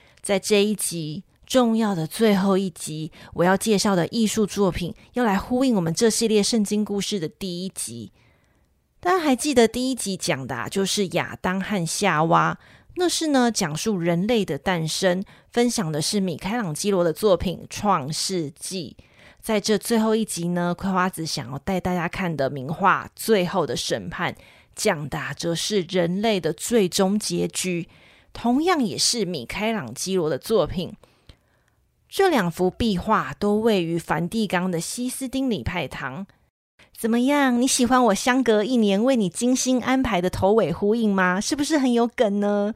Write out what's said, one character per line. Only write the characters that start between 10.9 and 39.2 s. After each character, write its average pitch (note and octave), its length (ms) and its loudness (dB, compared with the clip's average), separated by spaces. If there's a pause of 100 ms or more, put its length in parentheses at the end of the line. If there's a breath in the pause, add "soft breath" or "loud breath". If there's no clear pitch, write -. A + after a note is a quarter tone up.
亚 - 320 -4
当 F#3 180 -2
和 F#3 280 -2
夏 E3 380 0
娃， E3 340 2 (380 soft breath)
那 F4 120 2
是 D#4+ 200 -2
呢， B3+ 220 4
讲 E3+ 240 -2
述 G3+ 220 -2
人 E3+ 300 0
类 A3+ 180 2
的 D3+ 140 -4
诞 F3 280 -2
生， F#3 380 0 (260 loud breath)
分 A#3+ 200 2
享 F#3+ 200 -2
的 D3+ 120 -2
是 G#3 180 -2
米 F3+ 160 -2
开 G3+ 220 -6
朗 F#3 160 -4
基 G3+ 160 -2
罗 F#3 120 4
的 E3 120 2
作 G#3 200 2
品 - 260 -2 (100)
《创 E3+ 420 -2
世 E3 380 -4
纪》。 - 460 -10 (440 loud breath)
在 G#3+ 180 0
这 G3+ 200 2
最 A#3 200 0
后 A3 160 2
一 A3 120 0
集 E3+ 220 -4
呢， F3 260 0
葵 F#3+ 160 -4
花 F#3 180 2
子 D#3+ 160 -8
想 C3+ 260 -6
要 C#3 100 -8
带 G3 200 -4
大 F3+ 140 -2
家 E3+ 120 -2
看 F3 300 -4
的 C3+ 140 0
名 C3+ 180 -8
画 D#3 380 0 (100)
《最 G3+ 300 2
后 E3 200 -2
的 A#2+ 80 -4
审 C3 360 -4
判》， E3 240 -4 (400 loud breath)
讲 F3 340 -2
的 D#3+ 100 -6
啊， C3 140 -8
则 E3+ 220 -4
是 F#3 340 -2
人 F3+ 320 0
类 G#3+ 180 2
的 D#3+ 140 -2
最 A3 340 0
终 G3 320 2
结 F3 300 -2
局， F3 400 -4 (460 soft breath)
同 B3+ 300 2
样 E4 200 2
也 C3+ 140 -2
是 A3 260 0
米 E3 220 -6
开 G#3+ 260 -4
朗 E3 220 -6
基 F#3+ 200 -4
罗 E3 140 0
的 D3+ 80 -2
作 F#3 300 2
品。 E3 260 -6 (1160 soft breath)
这 G4 200 2
两 G3+ 200 2
幅 F3+ 200 0
壁 A3 260 0
画 F3+ 420 -2
都 G#3 220 0
位 G#3+ 240 2
于 E3 140 -2
梵 E3 280 -2
蒂 A3 200 -2
冈 F#3 240 -2
的 E3 100 -2
西 B3 300 -6
斯 C4+ 180 -8
丁 C4 220 -2
礼 A3 120 -4
拜 F3 240 -4
堂。 C#3+ 400 -10 (680 soft breath)
怎 A3+ 140 -2
么 A#3 100 2
样， C4 400 2
你 C4 80 4
喜 B3+ 160 2
欢 B3+ 200 4
我 G#3 100 6
相 B3+ 280 2
隔 G#3+ 220 4
一 B3 140 0
年 G3+ 260 4
为 C4+ 100 4
你 G#3+ 140 2